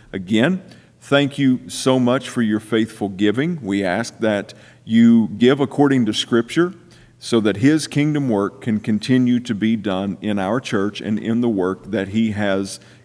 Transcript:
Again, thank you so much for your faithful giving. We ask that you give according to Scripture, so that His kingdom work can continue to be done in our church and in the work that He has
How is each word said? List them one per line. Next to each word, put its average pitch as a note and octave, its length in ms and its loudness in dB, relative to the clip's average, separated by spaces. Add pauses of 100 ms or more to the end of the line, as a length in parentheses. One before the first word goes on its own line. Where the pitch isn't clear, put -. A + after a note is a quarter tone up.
(120)
Again, A2 520 0 (360)
thank C#3 380 0
you C3 320 0
so C3 300 0
much B2+ 300 0
for B2 120 -2
your G#2+ 180 0
faithful A2 500 -2
giving. A2+ 520 0
We G2 220 -2
ask F#2+ 360 -4
that G#2+ 340 -2 (320)
you A2+ 420 6 (100)
give C3 220 4
according C#3 480 2
to G#2+ 60 -2
Scripture, C#3 600 -2 (440)
so - 220 0
that G#2 180 0
His D3+ 300 2
kingdom D3 420 0
work G2+ 320 -2
can G#2+ 180 -2
continue B2 600 0
to A#2+ 160 -4
be A2 200 0
done G2 460 -4
in G#2 160 -4
our G2 220 -2
church G#2 420 -4
and G#2+ 160 -4
in A2+ 240 -2
the A#2+ 80 0
work F#2+ 360 -2
that G2 240 -4
He A2 220 -2
has G2 480 -4 (260)